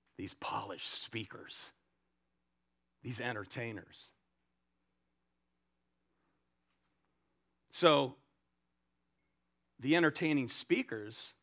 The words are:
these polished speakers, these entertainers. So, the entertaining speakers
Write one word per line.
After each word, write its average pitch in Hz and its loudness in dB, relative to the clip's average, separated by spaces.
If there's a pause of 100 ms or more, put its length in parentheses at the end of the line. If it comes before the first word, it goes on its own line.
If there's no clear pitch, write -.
(160)
these 95 -8
polished - -6
speakers, - -8 (1300)
these 120 -8
entertainers. 113 -8 (3750)
So, 143 6 (1600)
the 139 4
entertaining 151 4
speakers 113 -4